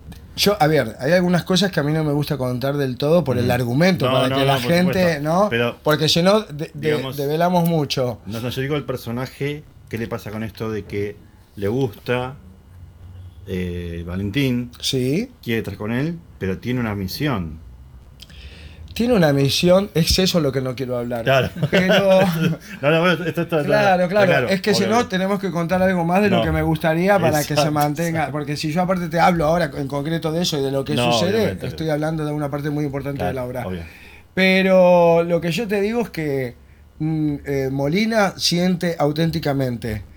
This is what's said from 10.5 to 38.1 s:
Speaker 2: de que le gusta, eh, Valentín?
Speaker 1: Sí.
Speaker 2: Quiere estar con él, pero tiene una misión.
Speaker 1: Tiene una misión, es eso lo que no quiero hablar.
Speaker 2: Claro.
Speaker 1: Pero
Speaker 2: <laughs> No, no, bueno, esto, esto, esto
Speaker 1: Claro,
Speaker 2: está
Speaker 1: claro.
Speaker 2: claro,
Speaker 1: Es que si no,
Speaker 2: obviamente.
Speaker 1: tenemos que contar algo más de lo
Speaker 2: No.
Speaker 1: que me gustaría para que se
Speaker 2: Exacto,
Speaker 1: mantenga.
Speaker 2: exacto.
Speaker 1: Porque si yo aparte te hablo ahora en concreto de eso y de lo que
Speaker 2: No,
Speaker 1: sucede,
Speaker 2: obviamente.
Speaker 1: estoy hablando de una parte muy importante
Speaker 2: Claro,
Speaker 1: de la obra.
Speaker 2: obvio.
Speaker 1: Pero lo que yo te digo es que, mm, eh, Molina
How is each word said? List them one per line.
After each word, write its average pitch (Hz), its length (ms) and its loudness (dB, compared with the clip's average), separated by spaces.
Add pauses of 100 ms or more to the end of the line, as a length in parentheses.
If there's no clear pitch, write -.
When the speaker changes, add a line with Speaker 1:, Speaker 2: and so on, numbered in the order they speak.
Speaker 2:
de 101 140 -8
que 101 320 -8 (400)
le 98 100 -2
gusta, 123 680 -2 (1120)
eh, 87 580 -6
Valentín? 120 720 -2
Speaker 1:
Sí. 135 520 -2 (120)
Speaker 2:
Quiere 117 160 -2
estar 98 180 -6
con 104 140 -8
él, 151 260 -2 (220)
pero 95 180 -4
tiene 123 220 -4
una 110 160 -2
misión. 92 680 -4 (1300)
Speaker 1:
Tiene 240 200 0
una 160 200 6
misión, 175 600 4
es 156 260 2
eso 185 200 2
lo 139 140 0
que 131 80 -2
no 131 120 -4
quiero 123 240 -4
hablar. 120 280 -4
Speaker 2:
Claro. 135 240 4 (200)
Speaker 1:
Pero 190 520 6
Speaker 2:
<laughs> 165 600 -2
No, 139 100 4
no, 165 100 4
bueno, 180 100 4 (140)
esto, - 0 -
esto, 165 160 -2
esto 160 240 0
Speaker 1:
Claro, 185 380 4
Speaker 2:
está 180 40 0
Speaker 1:
claro. 202 200 2
Speaker 2:
claro, 143 200 2
Speaker 1:
Es 190 140 0
que 208 120 2
si 190 100 2
no, 185 40 0
Speaker 2:
obviamente. 233 220 2
Speaker 1:
tenemos 190 320 -2
que 190 100 -4
contar 170 320 0
algo 180 220 2
más 180 180 2
de 202 60 4
lo 190 80 4
Speaker 2:
No. 190 60 2
Speaker 1:
que 160 100 0
me 156 80 0
gustaría 165 580 2
para 156 200 2
que 143 80 0
se 151 80 -4
Speaker 2:
Exacto, 151 180 2
Speaker 1:
mantenga. 151 360 0 (100)
Speaker 2:
exacto. 139 120 -2
Speaker 1:
Porque 147 240 -4
si 156 160 -4
yo 175 100 0
aparte 175 280 -2
te 165 100 0
hablo 165 280 4
ahora 165 280 2
en 143 140 -4
concreto 156 420 -2
de 170 120 -2
eso 165 140 -2
y 135 60 0
de 135 80 -2
lo 135 140 -2
que 147 100 -2
Speaker 2:
No, 120 160 2
Speaker 1:
sucede, 175 280 2
Speaker 2:
obviamente. 98 280 -2
Speaker 1:
estoy 160 220 -6
hablando 156 360 -2
de 151 60 -4
una 147 180 -4
parte 143 200 -4
muy 147 160 -2
importante 139 320 -6
Speaker 2:
Claro, 90 140 -2
Speaker 1:
de 131 40 -6
la 127 100 -6
obra. 123 220 -6
Speaker 2:
obvio. 90 140 -6 (520)
Speaker 1:
Pero 185 880 6
lo 170 180 0
que 170 100 -2
yo 208 160 -4
te 202 140 -2
digo 226 200 -2
es 185 80 -6
que, 135 460 -4 (440)
mm, 156 360 -2 (100)
eh, 139 280 -2
Molina 190 640 2